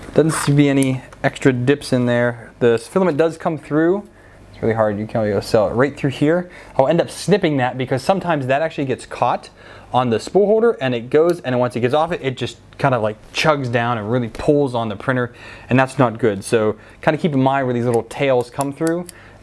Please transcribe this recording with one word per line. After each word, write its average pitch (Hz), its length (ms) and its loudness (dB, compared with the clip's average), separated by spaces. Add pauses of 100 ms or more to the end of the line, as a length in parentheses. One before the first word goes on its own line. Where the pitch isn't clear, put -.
(140)
Doesn't 156 180 4
seem 143 240 0
to - 20 4
be 143 120 6
any 135 320 0 (220)
extra 139 300 2
dips 131 400 0
in 123 120 2
there. 120 540 0
The 117 180 4
filament 180 400 0
does 160 200 2
come 165 200 -4
through. 170 500 0 (440)
It's - 100 -14
really 110 140 0
hard, 107 240 0
you 107 60 -4
can't 110 200 -2
really 101 160 0
sell 104 280 2
it - 40 -6
right 139 220 2
through 143 160 -2
here. 170 380 0 (260)
I'll 135 120 4
end 165 140 2
up 131 80 -2
snipping 165 480 0
that 127 200 -2
because 131 240 -2
sometimes 170 460 -2
that 139 140 0
actually 156 240 -4
gets 120 200 -6
caught - 440 -4 (420)
on 123 200 0
the 104 80 0
spool 196 260 0
holder 220 360 2
and 131 120 -2
it 120 160 -6
goes, 160 320 2
and 127 180 -2
once 123 160 0
it 117 40 -4
gets 123 160 0
off 160 160 0
it, 165 100 -6
it 131 160 -4
just - 200 -8 (200)
kind 135 160 2
of, 113 80 0
like, 107 160 -2 (160)
chugs 143 380 0
down 120 260 0
and 104 140 -4
really 120 180 -2
pulls 143 460 0
on 117 120 -2
the 101 80 -6
printer, 123 380 -4 (360)
and 127 100 4
that's 131 180 0
not 113 220 2
good. 101 240 0
So 107 340 0 (240)
kind 156 140 0
of - 60 -6
keep 156 120 -2
in 131 80 2
mind 135 260 0
where 123 60 -2
these 120 120 -2
little 117 180 2
tails 127 460 0
come 139 220 -6
through. 165 360 -2 (360)